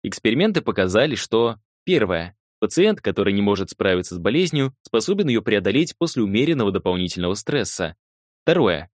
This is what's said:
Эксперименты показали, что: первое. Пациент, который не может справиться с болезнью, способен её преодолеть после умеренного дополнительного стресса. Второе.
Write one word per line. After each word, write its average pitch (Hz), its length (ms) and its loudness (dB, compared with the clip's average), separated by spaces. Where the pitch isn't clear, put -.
Эксперименты 151 580 0
показали, 107 520 2
что: 113 440 -2
первое. 92 500 0
Пациент, 185 420 2
который 101 320 0
не 101 100 0
может 98 260 0
справиться 90 460 -2
с - 20 -8
болезнью, 135 640 0
способен 175 460 0
её 113 160 0
преодолеть 107 520 0
после 160 280 -2
умеренного 113 480 0
дополнительного 90 640 -2
стресса. 95 600 -4
Второе. 110 560 2